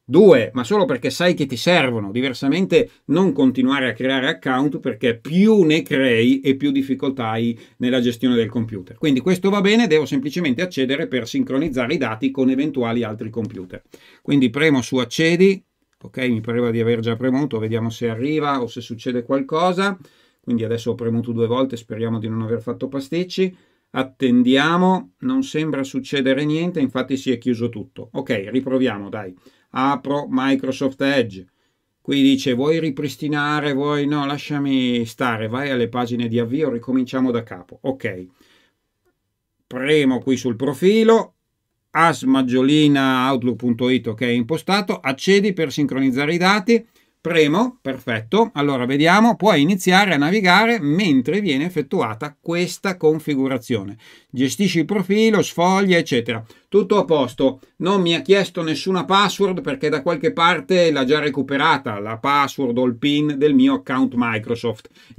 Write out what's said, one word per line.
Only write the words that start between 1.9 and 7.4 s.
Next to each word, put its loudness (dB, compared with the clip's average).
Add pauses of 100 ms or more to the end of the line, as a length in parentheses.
diversamente 0 (180)
non 2
continuare 2
a -4
creare -2
account -2
perché -2
più 4
ne 2
crei 2
e 2
più -2
difficoltà -2
hai -2 (180)